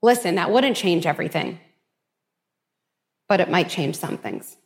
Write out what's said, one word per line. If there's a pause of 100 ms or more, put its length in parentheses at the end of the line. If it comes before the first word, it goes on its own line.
"Listen,
that
wouldn't
change
everything, (1700)
but
it
might
change
some
things."